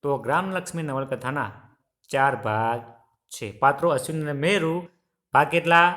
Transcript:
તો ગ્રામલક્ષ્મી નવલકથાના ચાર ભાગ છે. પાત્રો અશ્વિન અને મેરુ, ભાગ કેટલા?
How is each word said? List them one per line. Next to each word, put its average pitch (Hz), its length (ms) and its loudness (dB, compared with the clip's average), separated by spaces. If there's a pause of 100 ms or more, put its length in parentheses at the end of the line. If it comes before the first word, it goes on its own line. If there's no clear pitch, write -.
તો 139 160 0
ગ્રામલક્ષ્મી 170 640 -4
નવલકથાના 135 680 -6 (600)
ચાર 135 260 4
ભાગ 113 440 -2 (520)
છે. - 140 -10 (120)
પાત્રો 139 320 2
અશ્વિન 160 320 -2
અને 147 100 -4
મેરુ, 170 560 -2 (440)
ભાગ 143 180 4
કેટલા? 170 360 4 (100)